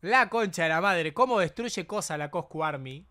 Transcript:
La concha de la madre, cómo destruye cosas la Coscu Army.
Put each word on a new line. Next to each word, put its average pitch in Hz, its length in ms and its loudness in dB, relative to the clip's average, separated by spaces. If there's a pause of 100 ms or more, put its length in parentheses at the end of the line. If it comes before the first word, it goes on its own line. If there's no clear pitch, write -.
La 226 280 4
concha 202 360 0
de 160 40 2
la 160 120 2
madre, 170 340 0
cómo 247 240 4
destruye 196 480 -2
cosas 202 320 -6
la 147 120 -4
Coscu 160 340 -6
Army. 139 460 -6